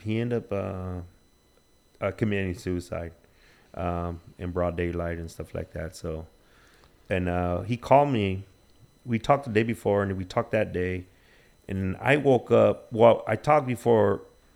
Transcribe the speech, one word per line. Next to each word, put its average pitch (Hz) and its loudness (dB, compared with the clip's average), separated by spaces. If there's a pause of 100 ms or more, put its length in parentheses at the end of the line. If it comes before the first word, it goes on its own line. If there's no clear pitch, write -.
he 110 -2
ended 120 -2
up, - -10
uh, 92 -6 (1040)
uh, 98 0
committing 98 -2
suicide, 85 -6 (600)
um, 85 -6 (180)
in 90 -6
broad 87 -2
daylight 85 -4
and 82 -10
stuff - -14
like 85 -8
that. 82 -10
So, 80 -8 (800)
and, 90 0
uh, 87 0
he 110 -4
called 143 4
me. 98 0 (600)
We 117 0
talked 139 2
the 123 -8
day 107 4
before, 107 0
and 98 -2
we 95 -4
talked 113 -4
that 107 0
day. 90 -4 (640)
And 95 -2
I 135 2
woke 135 2
up. 107 4
Well, 113 6
I 113 0
talked 147 2
before. 110 2 (340)